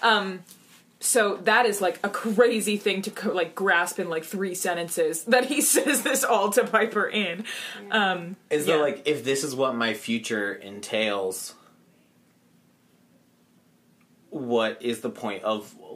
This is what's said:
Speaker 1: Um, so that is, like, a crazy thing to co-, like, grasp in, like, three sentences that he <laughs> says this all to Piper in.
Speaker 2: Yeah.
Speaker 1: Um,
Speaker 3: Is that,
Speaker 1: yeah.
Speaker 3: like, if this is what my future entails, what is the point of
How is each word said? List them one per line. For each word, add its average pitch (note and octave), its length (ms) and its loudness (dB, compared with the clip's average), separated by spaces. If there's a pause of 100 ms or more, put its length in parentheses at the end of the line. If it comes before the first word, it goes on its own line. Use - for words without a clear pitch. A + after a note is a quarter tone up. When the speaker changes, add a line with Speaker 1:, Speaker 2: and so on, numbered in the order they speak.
Speaker 1:
Um, G3 380 2 (600)
so G#3 440 2
that A3 220 6
is, - 140 0
like, - 220 0
a - 60 0
crazy G#3+ 680 2
thing G3 260 -2
to G#3 80 -6
co-, G3 220 -4
like, F3 220 -2
grasp F3+ 460 2
in, F3 80 -4
like, D#3+ 160 -4
three F#3+ 320 -6
sentences E3+ 680 -2
that B3 220 4
he C#4+ 140 0
<laughs> - 120 2
says - 300 2
this C4 220 0
all G#3 280 2
to A#3 120 4
Piper G#3+ 420 0
in. G3 380 -4 (440)
Speaker 2:
Yeah. G3+ 240 2
Speaker 1:
Um, F3 240 -8 (140)
Speaker 3:
Is D3+ 160 0
that, E3 100 4
Speaker 1:
yeah. D3+ 60 4
Speaker 3:
like, C#3 240 -2
if D3 180 0
this C3+ 200 0
is C#3 100 -6
what C3 220 0
my A2+ 180 0
future A2 580 -4
entails, G2+ 1000 -4 (2750)
what A#2 500 0
is A#2 200 -2
the A#2+ 100 -4
point G#2 340 -6
of G#2+ 300 -2 (220)